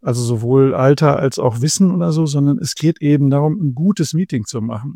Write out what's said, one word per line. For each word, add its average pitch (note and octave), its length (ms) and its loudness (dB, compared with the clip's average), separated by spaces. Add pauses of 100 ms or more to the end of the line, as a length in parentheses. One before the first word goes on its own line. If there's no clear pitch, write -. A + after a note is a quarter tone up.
also B2 220 -4
sowohl A#2+ 520 2
Alter C#3 440 2
als C3+ 200 -2
auch A#2 220 -2
Wissen F3 300 2
oder E3+ 220 0
so, D#3+ 120 0
sondern C#3+ 340 0
es - 160 -8
geht D#3+ 280 -2
eben D3 260 2
darum, D3+ 320 0
ein C#3+ 140 -2
gutes D#3+ 400 -2
Meeting D#3 320 -4
zu A#2 160 -8
machen. A#2 340 -8